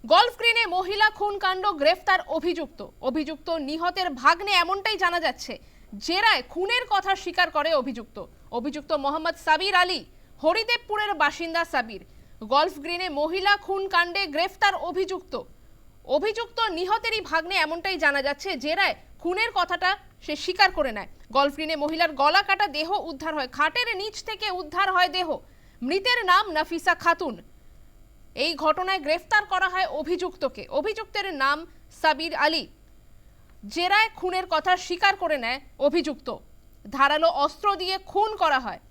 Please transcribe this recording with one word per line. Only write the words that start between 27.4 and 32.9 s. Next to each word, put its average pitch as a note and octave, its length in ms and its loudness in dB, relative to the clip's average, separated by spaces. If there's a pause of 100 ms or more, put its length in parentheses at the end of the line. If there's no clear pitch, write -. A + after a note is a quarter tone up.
এই D#4 200 -2
ঘটনায় F4 460 0
গ্রেফতার E4 460 0
করা F#4+ 220 0
হয় F#4 180 0
অভিযুক্তকে। D#4+ 840 -4
অভিযুক্তের G#4 640 -4
নাম C#4+ 320 0 (240)
সাবির D#4 440 0
আলী। D4 320 0 (1000)